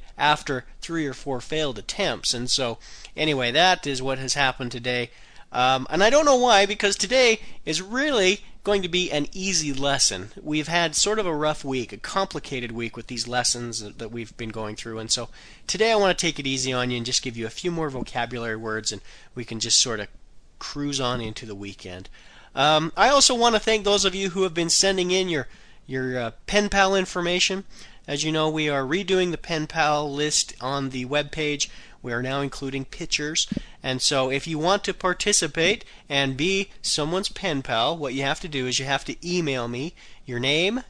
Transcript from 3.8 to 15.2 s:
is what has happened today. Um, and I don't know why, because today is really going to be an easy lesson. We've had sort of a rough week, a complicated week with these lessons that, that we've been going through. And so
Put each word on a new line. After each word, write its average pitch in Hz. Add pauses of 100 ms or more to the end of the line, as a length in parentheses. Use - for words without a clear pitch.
is 131
what 131
has 131
happened 131
today. 123 (420)
Um, 127
and 175
I 220
don't 294
know 277
why, 233
because 202
today 233 (240)
is 156
really 208 (240)
going 202
to 180
be 180
an 147
easy 185
lesson. 135 (100)
We've 151
had 165
sort 214
of 196
a 160
rough 151
week, 131
a -
complicated 139
week 113
with 113
these 120
lessons 120
that, 104
that 113
we've 117
been 113
going 107
through. 113
And 110
so 117 (380)